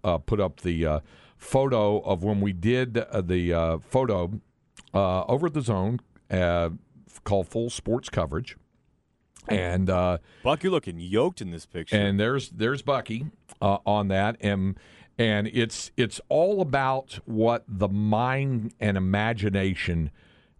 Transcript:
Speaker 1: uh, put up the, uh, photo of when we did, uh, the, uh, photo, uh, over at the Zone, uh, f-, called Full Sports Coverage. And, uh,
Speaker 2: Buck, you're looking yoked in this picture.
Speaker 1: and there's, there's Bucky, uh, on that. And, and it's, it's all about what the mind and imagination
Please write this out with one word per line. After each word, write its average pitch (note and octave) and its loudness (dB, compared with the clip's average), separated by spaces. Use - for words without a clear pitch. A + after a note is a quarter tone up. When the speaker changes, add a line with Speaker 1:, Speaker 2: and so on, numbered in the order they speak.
Speaker 1:
uh, F2 2
put G#2+ -2
up F#2 -2
the, E2+ 0
uh, D2+ 0
photo A2+ 2
of F#2 -2
when G2+ 0
we G2+ 2
did, A#2 0
uh, A2 -2
the, F2 0
uh, E2 0
photo, G2+ 0
uh, F#2 2
over C#3+ 0
at D#3 -4
the D3+ 0
Zone, A2 0
uh, F2 2
f-, - -20
called G2 0
Full A#2 -4
Sports - -4
Coverage. E2 -4
And, F#2 0
uh, F2+ 2
Speaker 2:
Buck, D3 0
you're F#3+ 0
looking F#2 -2
yoked G#2+ 0
in F#2 -8
this E2+ -12
picture. E2+ -4
Speaker 1:
and G2+ 2
there's, B2+ -2
there's C3 -2
Bucky, B2+ -4
uh, G2 2
on G#2 2
that. G2 0
And, G2 0
and G#2+ 2
it's, - -2
it's A#2 0
all F#3 2
about C3+ -2
what A2+ 2
the G2+ -2
mind A#2 0
and G2+ 0
imagination F#2+ 0